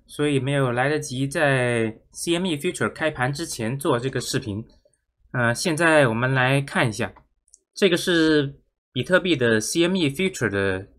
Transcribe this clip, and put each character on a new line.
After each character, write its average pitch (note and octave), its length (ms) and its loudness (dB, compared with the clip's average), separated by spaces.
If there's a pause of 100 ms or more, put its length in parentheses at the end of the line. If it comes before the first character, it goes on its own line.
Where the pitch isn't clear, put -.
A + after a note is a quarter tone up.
所 D3 200 -2
以 C#3 120 2
没 C3 140 -2
有 C3+ 180 2
来 B2+ 180 0
得 D3+ 100 0
及 C#3 280 -6
在 B2 720 0 (120)
C - 220 -4
M E3+ 140 0
E D#3 100 -2
Future C3+ 340 -2
开 D#3 200 -4
盘 C3 200 -2
之 D#3+ 140 -6
前 A#2+ 320 -4
做 C#3 220 0
这 C3 100 -4
个 C3 100 -4
视 B2+ 200 -4
频。 G#2+ 260 -6 (680)
呃， A#2+ 220 0
现 D#3 240 -2
在 D#3 300 6
我 A2 80 0
们 B2+ 180 0
来 C3 260 2
看 C#3 300 -2
一 - 20 -4
下， G2+ 220 -6 (600)
这 G3+ 120 2
个 E3+ 80 0
是 D#3 640 2 (320)
比 B2 120 -4
特 F#3 160 4
币 F3 160 0
的 A#2 260 2
C E3 220 0
M F3+ 120 2
E E3 140 2
Future C#3 400 -2
的 G2 380 -2 (120)